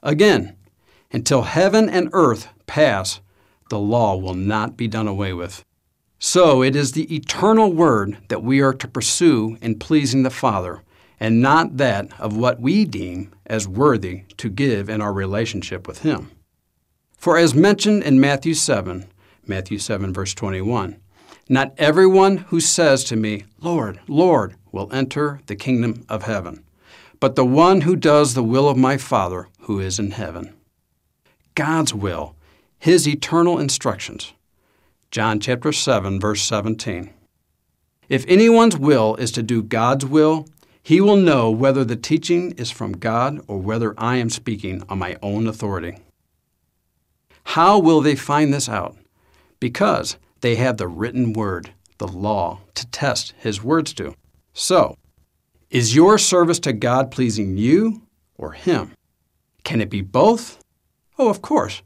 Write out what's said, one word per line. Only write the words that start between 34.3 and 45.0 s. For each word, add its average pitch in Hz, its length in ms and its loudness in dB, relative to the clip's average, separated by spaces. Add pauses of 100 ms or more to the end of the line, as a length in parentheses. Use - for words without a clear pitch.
John 110 300 -2
chapter 127 320 -4
seven, 98 460 -2
verse 104 220 -4
seventeen. 104 720 -6 (960)
"If 135 180 -2
anyone's 226 520 6
will 127 380 2
is 120 160 -4
to 123 100 -4
do 113 200 -2
God's 120 440 -2
will, 156 420 2 (340)
he 170 200 4
will 202 140 6
know 143 340 4
whether 131 340 2
the 117 120 -4
teaching 175 560 -2
is 117 180 -10
from 101 220 -10
God 120 540 -2
or 101 120 -8
whether 107 400 -4
I 120 180 -2
am 117 140 -2
speaking 98 580 -8
on 95 100 -6
my 90 240 -8